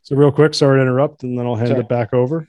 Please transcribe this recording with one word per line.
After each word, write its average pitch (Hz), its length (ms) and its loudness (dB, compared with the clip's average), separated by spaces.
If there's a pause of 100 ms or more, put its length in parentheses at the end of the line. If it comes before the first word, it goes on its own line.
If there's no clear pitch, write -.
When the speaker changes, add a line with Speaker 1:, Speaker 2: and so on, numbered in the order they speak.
Speaker 1:
So 139 140 -6
real 143 160 4
quick, 151 220 2
sorry 135 240 2
to 135 40 2
interrupt, 131 400 -2
and 123 160 -8
then 120 80 -6
I'll 120 80 -4
hand 117 140 -4
Speaker 2:
Sorry. 123 120 0
Speaker 1:
it 113 80 -6
back 120 260 -4
over. 135 340 -2